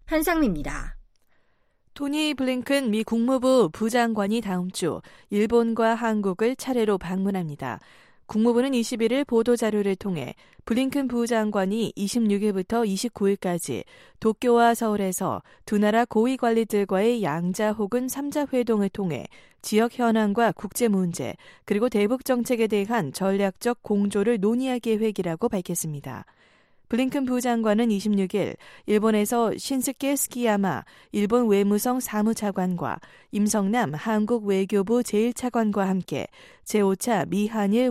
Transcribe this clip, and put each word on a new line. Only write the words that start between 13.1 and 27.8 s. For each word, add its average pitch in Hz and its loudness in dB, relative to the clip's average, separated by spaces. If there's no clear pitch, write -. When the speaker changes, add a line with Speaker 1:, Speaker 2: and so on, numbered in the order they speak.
Speaker 2:
도쿄와 233 4
서울에서 196 -2
두 208 0
나라 214 4
고위 233 2
관리들과의 220 0
양자 180 0
혹은 226 -2
삼자 285 -4
회동을 220 0
통해 175 -6
지역 220 0
현안과 220 2
국제 226 -2
문제, 175 -2
그리고 208 0
대북 220 0
정책에 233 0
대한 208 -2
전략적 196 -2
공조를 202 0
논의할 247 0
계획이라고 208 -2
밝혔습니다. 156 -6
블링컨 262 0
부장관은 240 0